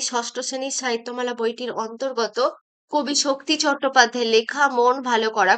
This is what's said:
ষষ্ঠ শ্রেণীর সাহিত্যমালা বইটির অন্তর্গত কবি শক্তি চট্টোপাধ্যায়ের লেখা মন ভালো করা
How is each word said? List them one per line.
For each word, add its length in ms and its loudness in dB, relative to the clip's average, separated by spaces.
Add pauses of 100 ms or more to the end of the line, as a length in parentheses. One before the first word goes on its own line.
ষষ্ঠ 300 -4
শ্রেণীর 400 -6
সাহিত্যমালা 560 -4
বইটির 360 -4 (120)
অন্তর্গত 540 -4 (560)
কবি 220 0 (100)
শক্তি 320 -2
চট্টোপাধ্যায়ের 800 2
লেখা 280 2 (140)
মন 180 4 (140)
ভালো 180 2 (100)
করা 200 6